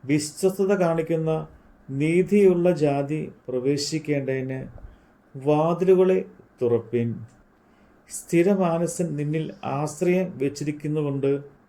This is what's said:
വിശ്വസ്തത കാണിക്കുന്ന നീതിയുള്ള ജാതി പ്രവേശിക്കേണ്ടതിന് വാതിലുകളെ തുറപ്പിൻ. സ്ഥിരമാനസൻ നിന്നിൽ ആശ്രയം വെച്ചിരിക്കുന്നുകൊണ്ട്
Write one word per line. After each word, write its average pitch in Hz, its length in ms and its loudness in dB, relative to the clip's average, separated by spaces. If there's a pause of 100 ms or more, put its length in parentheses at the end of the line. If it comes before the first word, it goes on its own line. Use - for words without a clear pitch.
വിശ്വസ്തത 190 760 0
കാണിക്കുന്ന 160 640 0 (440)
നീതിയുള്ള 175 800 4
ജാതി 147 600 0 (160)
പ്രവേശിക്കേണ്ടതിന് 135 1400 -4 (500)
വാതിലുകളെ 180 880 2 (380)
തുറപ്പിൻ. 117 580 -2 (880)
സ്ഥിരമാനസൻ 170 1040 0
നിന്നിൽ 151 360 -4 (120)
ആശ്രയം 151 760 -2
വെച്ചിരിക്കുന്നുകൊണ്ട് 143 1040 -4 (260)